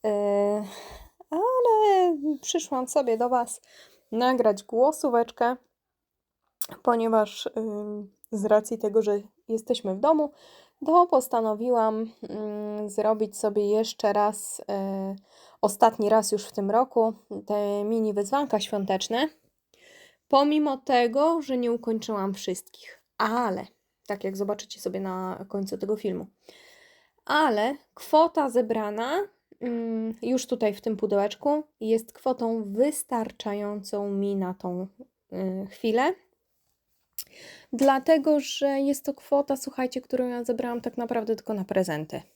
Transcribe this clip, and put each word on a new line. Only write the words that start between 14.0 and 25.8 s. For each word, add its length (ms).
raz, 540
yy, 80
ostatni 480
raz 220
już 140
w 60
tym 200
roku, 420
te 380
mini 300
wyzwanka 460
świąteczne. 680
Pomimo 480
tego, 640
że 160
nie 140
ukończyłam 600
wszystkich, 720
ale, 480
tak 160
jak 140
zobaczycie 420
sobie 200
na 480
końcu 300
tego 180